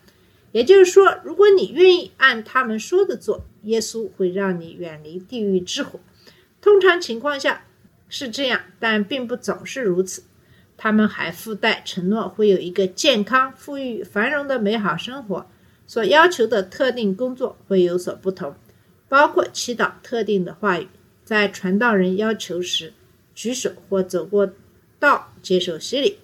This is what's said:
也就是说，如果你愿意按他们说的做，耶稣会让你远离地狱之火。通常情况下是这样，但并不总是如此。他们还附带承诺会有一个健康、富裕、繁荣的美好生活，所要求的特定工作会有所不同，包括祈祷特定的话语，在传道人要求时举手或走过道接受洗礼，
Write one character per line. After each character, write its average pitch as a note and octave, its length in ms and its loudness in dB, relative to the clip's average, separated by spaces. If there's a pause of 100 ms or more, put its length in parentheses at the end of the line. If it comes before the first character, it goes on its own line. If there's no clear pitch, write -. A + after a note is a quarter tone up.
(520)
也 A#3 140 2
就 F#4 100 8
是 F#4 160 8
说， F#4+ 320 6
如 D#4+ 100 -10
果 G4+ 160 6
你 F4+ 200 4
愿 F4+ 260 6
意 D4+ 220 -4
按 B3 260 2
他 C4 220 -2
们 A3 120 -4
说 F4+ 280 0
的 C#4 100 -4
做， - 300 -6 (160)
耶 A3 180 -2
稣 A3 380 -8
会 F#3 140 0
让 F#3+ 280 -2
你 E3 140 -16
远 E3 280 -14
离 D#3 160 -14
地 F#3+ 220 -12
狱 G3 220 0
之 G#3+ 200 -8
火。 - 200 -10 (580)
通 G4+ 220 6
常 F4+ 180 4
情 A3+ 180 -8
况 C#4 220 -6
下 C#4 240 -4 (460)
是 - 180 -10
这 C4 200 -4
样， A#3 120 -2 (180)
但 A3 240 0
并 B3 240 -4
不 A#3+ 120 -6
总 - 280 -8
是 - 160 -8
如 F#3 220 0
此。 - 200 -12 (520)
他 A3 160 -4
们 G#3+ 160 4
还 E3 240 -6
附 G#3+ 240 -12
带 G#3 300 -2
承 F3+ 240 -6
诺 G#3+ 180 -2
会 G#3+ 220 0
有 F#3 80 6
一 D#3+ 120 -4
个 F#3+ 160 -2
健 G#3 380 0
康、 C4 320 0
富 C#4+ 220 -14
裕、 B3+ 260 -8
繁 A3 260 -2
荣 C#4+ 160 -4
的 C4+ 140 -2
美 G#3+ 180 0
好 F3 200 -2
生 B3+ 260 -12
活， G3 260 -10 (380)
所 A3+ 160 -4
要 D4 240 6
求 C4+ 180 0
的 A3+ 160 0
特 B3+ 300 -2
定 G#3+ 240 -2
工 B3+ 180 -6
作 B3+ 220 -6 (140)
会 F#3+ 140 4
有 F3 140 0
所 - 160 -6
不 - 160 -8
同， F3 240 -8 (540)
包 D4 220 4
括 - 240 -2
祈 - 200 -6
祷 - 200 -4 (100)
特 A#3 180 -6
定 G#3 220 0
的 E3+ 100 -10
话 F3+ 280 -2
语， - 60 -12 (360)
在 G#3 240 2
传 G3 320 -2
道 A#3 160 2
人 F#3 220 2
要 A3 160 0
求 F3 280 -8
时 D#3+ 300 -8 (420)
举 A#3 200 -6
手 - 180 -6 (160)
或 F#3+ 160 0
走 F#3 220 -4
过 G3 260 0 (480)
道 - 320 2 (100)
接 F#3 160 0
受 E3+ 220 -4
洗 C4 220 -4
礼， G#3 220 0